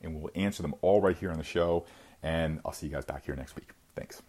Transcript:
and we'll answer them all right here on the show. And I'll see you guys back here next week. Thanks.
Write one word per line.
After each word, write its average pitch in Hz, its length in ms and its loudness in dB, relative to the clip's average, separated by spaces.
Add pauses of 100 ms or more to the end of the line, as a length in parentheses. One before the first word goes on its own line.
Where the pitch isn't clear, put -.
and 82 120 -8
we'll 76 220 -8
answer 98 260 0
them 73 200 -2
all 98 180 8
right 95 160 4
here 95 140 -4
on 80 60 -2
the 80 80 -4
show. 85 400 2 (380)
And 80 420 0
I'll - 80 -6
see - 140 -10
you 71 60 -6
guys 67 120 -4
back - 220 -8
here 69 80 -4
next 67 220 -10
week. - 140 -16 (260)
Thanks. - 320 -12